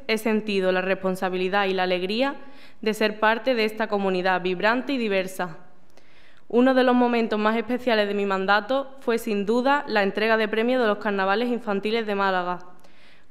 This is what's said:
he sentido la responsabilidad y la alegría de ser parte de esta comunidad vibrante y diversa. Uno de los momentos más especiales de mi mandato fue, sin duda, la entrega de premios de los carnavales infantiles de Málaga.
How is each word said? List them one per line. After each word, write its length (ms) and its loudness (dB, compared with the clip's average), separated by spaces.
he 80 2
sentido 560 2
la 80 2
responsabilidad 840 0
y 80 0
la 80 0
alegría 540 0
de 140 0
ser 260 0
parte 340 2
de 120 2
esta 220 -2
comunidad 520 0
vibrante 540 0
y 40 -2
diversa. 600 -2
Uno 260 6
de 80 6
los 140 6
momentos 420 2
más 180 2
especiales 520 0
de 60 -2
mi 120 0
mandato 760 0
fue, 180 0
sin 280 -2
duda, 400 2
la 160 2
entrega 340 2
de 120 2
premios 320 2
de 80 2
los 100 0
carnavales 520 0
infantiles 560 -2
de 80 -2
Málaga. 460 0